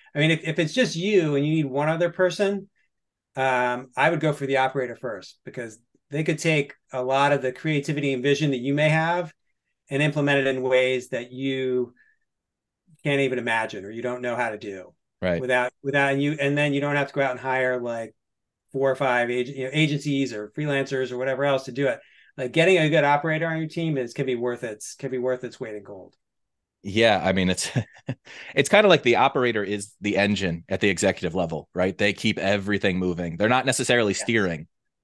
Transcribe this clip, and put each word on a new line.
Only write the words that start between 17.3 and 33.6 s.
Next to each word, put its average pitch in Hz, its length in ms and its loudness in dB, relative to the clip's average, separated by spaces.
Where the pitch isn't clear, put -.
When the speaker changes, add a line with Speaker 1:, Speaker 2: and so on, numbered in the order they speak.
Speaker 1:
and 123 80 -8
hire, 127 400 -2
like, 117 360 -8
four 135 180 0
or 131 60 0
five 123 340 0
ag-, 123 200 -2
you 131 160 -8
know, 131 80 -6
agencies 143 600 0
or 104 160 -8
freelancers 139 600 -2
or 123 60 -6
whatever 131 260 -2
else 139 220 2
to 127 60 -12
do 135 160 -2
it. 120 120 -2
Like, 127 160 -6
getting 175 240 6
a 156 120 2
good 151 140 4
operator 156 440 0
on 160 100 -4
your 160 100 -4
team 160 300 -2
is, 120 160 -4
can 139 120 -4
be 127 100 -2
worth 120 280 -4
its, 110 320 -10
can 135 160 -8
be 131 60 -4
worth 127 260 -2
its 117 160 -12
weight 110 160 -10
in 101 80 -12
gold. 95 320 -18
Speaker 2:
Yeah, 104 380 4
I 92 120 2
mean, 92 160 4
it's, - 200 -2
<laughs> - 400 -18
it's 147 140 2
kinda 208 180 8
like 170 160 6
the 117 140 4
operator 120 460 2
is 101 360 -6
the 104 160 0
engine 92 540 0
at 95 100 -2
the 110 80 4
executive 90 480 0
level, 82 380 -4
right? 90 240 0
They 104 160 2
keep 107 260 -2
everything 98 580 0
moving. 87 380 -2
They're 104 140 2
not 127 160 2